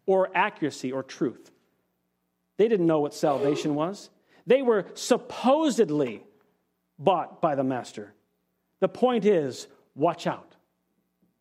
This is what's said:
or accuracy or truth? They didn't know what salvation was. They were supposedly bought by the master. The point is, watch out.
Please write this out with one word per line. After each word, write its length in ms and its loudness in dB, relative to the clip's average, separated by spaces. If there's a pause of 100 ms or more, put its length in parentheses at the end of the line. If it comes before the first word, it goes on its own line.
or 280 2
accuracy 580 -2
or 100 -6
truth? 480 -6 (1080)
They 120 4
didn't 180 2
know 140 4
what 140 -2
salvation 600 0
was. 360 -6 (360)
They 160 4
were 320 2
supposedly 1300 0 (760)
bought 420 0
by 140 0
the 100 -2
master. 500 -8 (640)
The 80 2
point 360 0
is, 420 0 (280)
watch 320 -2
out. 280 -8 (880)